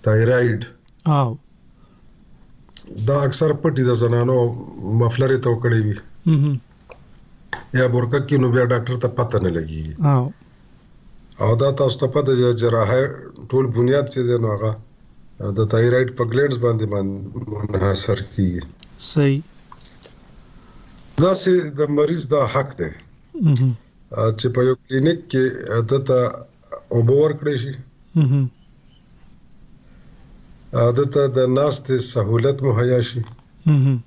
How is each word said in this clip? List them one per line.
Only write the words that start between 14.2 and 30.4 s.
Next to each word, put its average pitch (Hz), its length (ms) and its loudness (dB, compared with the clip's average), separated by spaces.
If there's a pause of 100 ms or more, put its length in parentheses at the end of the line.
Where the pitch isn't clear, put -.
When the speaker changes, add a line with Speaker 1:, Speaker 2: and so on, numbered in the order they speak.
Speaker 1:
دی، 120 160 2
نو 113 120 0
هغه 107 160 -2 (880)
د - 0 - (140)
تایرایډ 120 440 2
په 123 140 -2
ګلینډز 135 340 0
باندې، 110 280 0
باندې 98 200 -2 (600)
منحصر 95 420 0 (160)
کیږي. 90 280 -2 (500)
Speaker 2:
صحیح. 143 300 2 (1800)
Speaker 1:
داسې 185 280 2 (240)
د 147 40 -2 (160)
مریض 151 340 0
دا 147 100 2 (120)
حق 139 160 -2 (100)
دی، 80 120 -6 (540)
Speaker 2:
مهم. 131 260 2 (680)
Speaker 1:
چې 127 160 -2
په 127 120 2
یو 131 80 2 (120)
کلینیک 151 320 0 (120)
کې 131 120 2 (480)
ده 135 80 2 (100)
ته 127 100 4 (760)
اوبه 120 260 4
ورکړی 147 420 0
شي. 139 100 -8 (420)
Speaker 2:
مهم. 139 280 2 (2500)